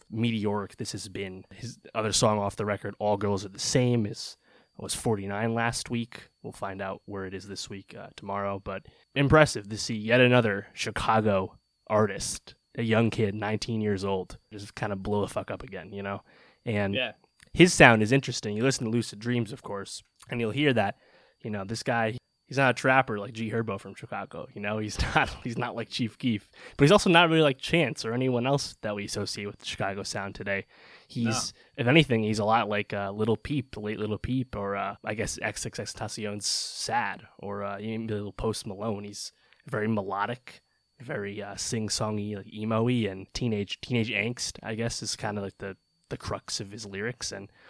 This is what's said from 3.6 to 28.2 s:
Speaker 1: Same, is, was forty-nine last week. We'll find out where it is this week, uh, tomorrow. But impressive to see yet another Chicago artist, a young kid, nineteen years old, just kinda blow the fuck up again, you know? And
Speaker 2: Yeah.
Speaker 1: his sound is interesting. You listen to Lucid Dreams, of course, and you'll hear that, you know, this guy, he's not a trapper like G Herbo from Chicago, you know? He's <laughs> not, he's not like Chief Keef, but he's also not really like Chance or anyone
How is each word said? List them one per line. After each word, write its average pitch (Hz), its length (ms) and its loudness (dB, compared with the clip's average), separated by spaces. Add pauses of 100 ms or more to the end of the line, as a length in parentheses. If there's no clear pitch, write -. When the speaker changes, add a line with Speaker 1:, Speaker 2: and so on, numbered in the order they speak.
Speaker 1:
Same, 120 440 4
is, - 320 -8 (400)
was - 200 -6
forty-nine 104 580 -2
last 117 360 -2
week. 117 400 -6 (120)
We'll 101 100 -10
find 98 300 -8
out 98 220 -6
where 98 200 -8
it 92 100 -8
is 95 120 -10
this 98 240 -10
week, 98 260 -14
uh, 101 200 -14
tomorrow. 101 480 -4
But 95 220 -8 (280)
impressive 139 540 8
to 107 100 -6
see - 160 -4
yet 110 260 4
another 117 520 6
Chicago 107 840 2 (300)
artist, - 720 0 (200)
a 123 60 -2
young 110 280 4
kid, 104 260 0
nineteen 110 440 -2
years 104 240 0
old, 95 340 -2 (140)
just 104 220 -14
kinda 104 220 -4
blow 104 240 0
the 95 120 0
fuck 104 200 -6
up 95 100 -8
again, 92 300 -12
you 98 100 -8
know? 98 200 -6 (440)
And 104 300 0
Speaker 2:
Yeah. 123 160 -4 (400)
Speaker 1:
his 175 200 8
sound 117 300 10
is 107 80 2
interesting. 120 460 0
You 110 80 0
listen 131 220 0
to 110 40 -2
Lucid 110 300 -2
Dreams, 117 320 -2
of - 100 -14
course, 98 400 -10 (260)
and 123 120 -4
you'll 113 100 0
hear 139 220 2
that, 110 240 2 (460)
you 117 80 -8
know, 101 140 -6
this 110 200 -6
guy, 117 320 0 (300)
he's 123 100 -10
not 131 140 4
a 120 40 4
trapper 131 440 2
like 104 160 -10
G 113 160 -4
Herbo 110 280 -2
from 98 160 -16
Chicago, 98 600 -10
you 101 80 -10
know? 104 160 -2
He's 107 200 -4
<laughs> - 160 0
not, 139 140 4 (160)
he's 117 140 -6
not 120 180 -4
like 113 140 -6
Chief 117 280 -4
Keef, 117 300 -2 (300)
but 143 60 6
he's 151 80 10
also 202 180 6
not 170 180 8
really 160 140 6
like 143 160 4
Chance - 480 0
or 113 80 -2
anyone 127 320 2